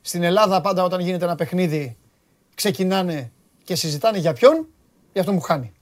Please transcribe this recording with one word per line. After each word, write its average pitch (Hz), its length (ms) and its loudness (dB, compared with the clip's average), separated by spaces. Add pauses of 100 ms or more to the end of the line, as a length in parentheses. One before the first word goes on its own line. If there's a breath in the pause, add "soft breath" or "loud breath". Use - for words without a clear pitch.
Στην - 220 -6
Ελλάδα 185 380 4
πάντα 185 240 0
όταν 180 160 -2
γίνεται 180 240 -4
ένα 175 100 -2
παιχνίδι 156 640 -4 (580)
ξεκινάνε 185 800 -2 (320)
και 185 100 -6
συζητάνε 170 440 -2
για 160 140 0
ποιον, 311 340 6 (460)
για 196 80 -2
αυτόν 196 160 0
που 165 60 0
χάνει. 131 400 -2